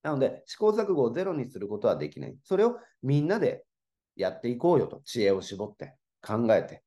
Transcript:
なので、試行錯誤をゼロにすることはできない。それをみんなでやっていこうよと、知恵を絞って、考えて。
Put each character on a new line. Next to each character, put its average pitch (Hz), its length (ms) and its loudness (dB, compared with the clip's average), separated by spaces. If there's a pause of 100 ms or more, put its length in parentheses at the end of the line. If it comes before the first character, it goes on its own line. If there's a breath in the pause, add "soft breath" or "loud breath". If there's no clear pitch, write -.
な 156 80 -2
の 139 80 -2
で、 - 280 0
試 - 100 -16
行 214 140 4
錯 208 220 0
誤 143 100 2
を 113 80 2
ゼ 175 120 -2
ロ 185 100 -2
に 139 160 -4
す - 80 -16
る 101 120 -8
こ 104 100 -6
と 117 80 2
は 90 80 4
で 76 140 -6
き - 100 -14
な 65 80 -10
い。 - 160 -14
そ 190 140 -2
れ 214 80 6
を 240 100 0 (260 loud breath)
み 139 200 2
ん 151 60 0
な 208 120 2
で - 240 0 (520)
や 92 160 -2
っ - 80 -16
て 120 100 -4
い 123 80 -2
こ 170 180 4
う - 40 6
よ - 80 0
と、 - 180 -16
知 - 160 -4
恵 98 100 4
を 95 100 2
絞 101 240 -10
っ 104 100 -16
て、 - 200 -16 (260)
考 110 340 -2
え - 80 2
て。 - 240 -16